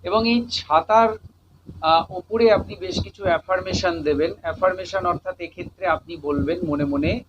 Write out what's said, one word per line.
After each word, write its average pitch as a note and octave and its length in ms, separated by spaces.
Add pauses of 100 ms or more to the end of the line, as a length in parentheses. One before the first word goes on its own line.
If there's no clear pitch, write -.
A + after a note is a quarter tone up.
এবং A3 260
এই A#3+ 200
ছাতার, G#3+ 600 (720)
আহ, E3 280
ওপরে A3 420
আপনি G3+ 240
বেশ F#3 280
কিছু - 200
অ্যাফার্মেশন F3+ 800
দেবেন। D3 280 (100)
অ্যাফার্মেশন F#3 640
অর্থাৎ F3 340
এক্ষেত্রে F3 460
আপনি E3 320
বলবেন C#3+ 400 (100)
মনে D3 180
মনে D3 440